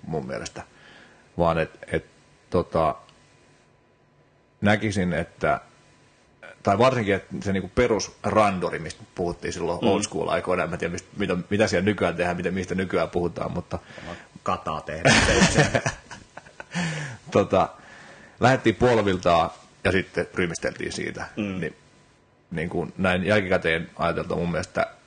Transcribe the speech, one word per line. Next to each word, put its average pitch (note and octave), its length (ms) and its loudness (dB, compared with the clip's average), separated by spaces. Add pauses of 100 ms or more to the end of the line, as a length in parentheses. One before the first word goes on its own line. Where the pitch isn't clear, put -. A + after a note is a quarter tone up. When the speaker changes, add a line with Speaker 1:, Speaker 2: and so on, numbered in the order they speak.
Speaker 1:
mun D2+ 200 -6
mielestä. - 360 -10 (720)
Vaan E2 200 2
et, D#2+ 140 -2 (200)
et, E2 140 -2 (440)
tota, D#2+ 460 0 (1700)
näkisin, G2+ 520 2
että, D#2+ 480 -2 (1000)
tai G2+ 140 4
varsinkin, A#2 380 4
että F#2 260 -8
se G2 120 -2
niinku F#2 220 -4
perusrandori, G2 1040 2
mistä D#2+ 240 -12 (120)
puhuttiin F2 380 -4
silloin F2 280 -4
Speaker 2:
Mm. A#2 60 2
Speaker 1:
old G2 140 2
school D#2+ 260 -4
aikoina, F2+ 360 0
en E2+ 60 -2
mä E2+ 80 -6
tiedä, F2 140 -4
mistä, F2 260 -10
mitä, F#2 200 -2 (120)
mitä G#2 180 4
siellä F#2 180 2
nykyään F#2 300 2
tehdään, F2 220 -2
mitä, F2 140 -2
mistä F#2 240 -4
nykyään F#2 340 0
puhutaan, F2 420 -4
mutta F2 280 -8 (640)
Speaker 2:
Kataa E2 380 -4
tehdä. D#2+ 280 0
<laughs> - 840 4 (1400)
Speaker 1:
Tota, F#2+ 380 4 (680)
lähdettiin A2+ 360 4
polviltaan F#2 720 4 (340)
ja F#2+ 80 2
sitten F2 420 0
rymisteltiin - 580 -4
siitä. - 340 -8 (120)
Speaker 2:
Mm. G2 220 -6
Speaker 1:
Niin, D#2+ 160 -6 (760)
niin E2 180 -4
kuin E2+ 280 -6
näin F#2 280 0
jälkikäteen F2+ 680 0
ajateltua E2 420 -2
mun F2 140 -2
mielestä - 360 -4 (200)